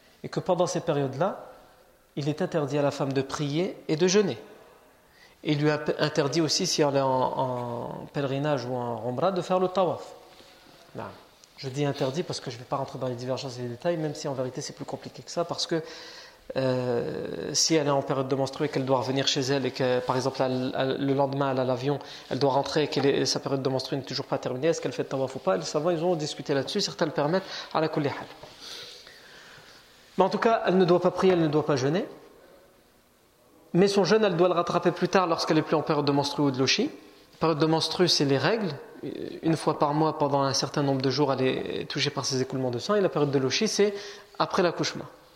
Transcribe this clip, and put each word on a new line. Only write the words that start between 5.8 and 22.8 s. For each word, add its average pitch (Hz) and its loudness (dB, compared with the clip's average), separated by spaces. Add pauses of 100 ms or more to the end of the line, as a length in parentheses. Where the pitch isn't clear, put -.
interdit 147 2
aussi, 165 0
si - 2
elle 139 4
est 139 4
en, 135 2
en 123 -2
pèlerinage 139 -2
ou 127 -4
en 120 -4
umra, 135 0
de 180 -2
faire 185 0
le 185 2
tawaf. 180 0 (920)
Non. 117 -10 (520)
Je 139 -12
dis 131 -2
interdit 135 -2
parce - -8
que - -10
je 117 -10
vais 123 -16
pas - -4
rentrer 135 -6
dans 127 -4
les 127 -4
divergences 123 -6
et 123 -8
les 120 -4
détails, 170 -2
même 156 -4
si 151 -8
en 139 -4
vérité 127 -6
c'est - -10
plus - -14
compliqué - -10
que - -16
ça, 170 -2
parce 143 -6
que, 165 -2 (760)
euh, 127 -2
si 151 2
elle 151 4
est 147 2
en 139 2
période 135 -2
de 139 -2
menstruée, 135 -2
qu'elle 139 -2
doit 131 4
revenir 131 0
chez - 2
elle 135 0
et 127 -2
que, 127 0
par 127 0
exemple, 131 0
elle, 127 0
elle, 135 0 (100)
le 139 2
lendemain 139 0
elle 131 0
a 127 0
l'avion, 131 0 (280)
elle 135 -4
doit 139 4
rentrer 139 2